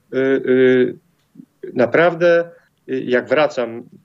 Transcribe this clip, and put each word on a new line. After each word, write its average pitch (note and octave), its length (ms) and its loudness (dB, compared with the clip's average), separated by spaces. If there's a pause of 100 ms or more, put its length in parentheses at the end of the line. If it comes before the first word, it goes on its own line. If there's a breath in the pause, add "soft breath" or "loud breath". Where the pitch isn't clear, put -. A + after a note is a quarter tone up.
(140)
Y, - 20 -2
y, B2+ 800 2 (800)
naprawdę, E3+ 760 2 (380 loud breath)
y, C3 120 -4
jak A#2+ 280 -2
wracam B2 540 -2 (220)